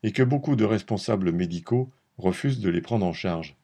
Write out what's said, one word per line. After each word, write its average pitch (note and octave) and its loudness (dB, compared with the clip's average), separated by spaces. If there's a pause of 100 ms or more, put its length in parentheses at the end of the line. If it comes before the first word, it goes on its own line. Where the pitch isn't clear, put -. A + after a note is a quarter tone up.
et A2 0
que C3+ 4
beaucoup C#3 2
de G#2+ 2
responsables G2+ 0
médicaux F2 -2 (260)
refusent A#2+ 0
de G2+ 0
les E2+ 0
prendre G#2+ 0
en F2 -2
charge. E2 -6